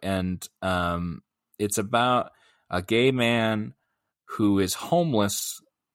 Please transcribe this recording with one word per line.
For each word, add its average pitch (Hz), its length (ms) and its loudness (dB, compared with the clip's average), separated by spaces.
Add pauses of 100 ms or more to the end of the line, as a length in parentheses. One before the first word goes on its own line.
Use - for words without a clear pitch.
And, 92 440 -2 (140)
um, 87 640 -2 (340)
it's 104 200 -2
about 120 540 0 (380)
a 90 120 -2
gay 120 300 4
man 117 640 0 (520)
who 101 340 2
is 95 160 2
homeless, 131 840 0 (320)